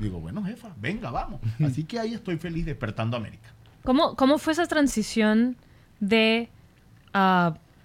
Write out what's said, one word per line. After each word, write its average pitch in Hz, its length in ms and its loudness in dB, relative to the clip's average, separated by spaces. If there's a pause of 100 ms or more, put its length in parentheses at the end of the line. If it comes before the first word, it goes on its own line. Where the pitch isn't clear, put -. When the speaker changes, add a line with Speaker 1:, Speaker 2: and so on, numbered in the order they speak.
Speaker 1:
Digo, 95 180 -4
"Bueno, 82 260 -8
jefa, 214 320 -10
venga, 131 360 -6
vamos". - 280 -6 (100)
Speaker 2:
<laughs> 151 140 0
Speaker 1:
Así 143 200 0
que 233 160 -6
ahí 226 140 -4
estoy 180 240 -4
feliz 165 280 -4
despertando 117 500 -4
América. 101 320 -10 (360)
Speaker 3:
¿Cómo, 269 320 2
cómo 269 220 4
fue 320 160 0
esa 330 120 0
transición 233 880 2 (460)
de, 220 480 2 (680)
ah, 185 400 4 (300)